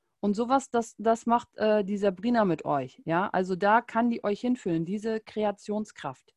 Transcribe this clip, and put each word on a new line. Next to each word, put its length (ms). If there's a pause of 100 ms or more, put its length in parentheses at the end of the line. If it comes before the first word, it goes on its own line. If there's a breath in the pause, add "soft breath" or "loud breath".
(200)
Und 140
sowas, 360
das, 280
das 280
macht, 300
äh, 280
die 140
Sabrina 460
mit 200
euch, 400
ja? 260
Also 260
da 240
kann 300
die 140
euch 160
hinführen, 440
diese 360
Kreationskraft, 1160